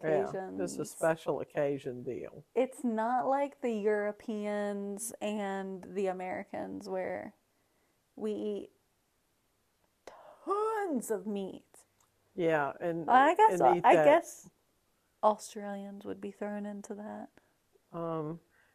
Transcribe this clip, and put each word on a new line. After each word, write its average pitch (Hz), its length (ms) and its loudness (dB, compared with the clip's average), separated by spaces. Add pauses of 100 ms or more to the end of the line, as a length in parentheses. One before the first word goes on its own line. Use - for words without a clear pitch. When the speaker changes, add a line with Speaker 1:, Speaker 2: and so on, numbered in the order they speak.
(300)
Speaker 1:
occasions. 190 320 -6
Speaker 2:
it's - 180 -4
a 151 60 -4
special 160 560 0
occasion 139 640 -2
deal. - 420 -8 (100)
Speaker 1:
It's 254 300 0
not 240 420 0
like 277 320 0
the 240 140 -2
Europeans 208 1500 -2
and 196 640 -6 (100)
the 196 140 0
Americans 190 800 -6
where 185 460 -6 (840)
we 214 160 -4
eat 208 400 -6 (1700)
tons 403 680 -2
of 196 160 -4
meat. 196 380 -8 (720)
Speaker 2:
Yeah, 160 440 2
and, 170 260 -4
Speaker 1:
Well, 233 120 8
I 302 180 6
guess, 427 160 8
Speaker 2:
and 180 100 2
Speaker 1:
uh, - 140 8
Speaker 2:
eat 175 100 2
Speaker 1:
I 247 120 10
Speaker 2:
that. - 80 8
Speaker 1:
guess - 440 6 (760)
Australians 202 800 0
would 196 160 -8
be 202 120 -10
thrown 208 340 -6
into 202 300 -10
that. 208 340 -12 (640)
Speaker 2:
Um, 165 460 -4 (360)